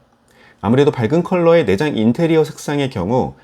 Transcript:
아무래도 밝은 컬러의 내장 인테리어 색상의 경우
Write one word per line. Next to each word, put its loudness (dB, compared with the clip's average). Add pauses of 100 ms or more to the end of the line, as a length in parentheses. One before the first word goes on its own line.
(600)
아무래도 2
밝은 0
컬러의 2
내장 -2
인테리어 2
색상의 -4
경우 -4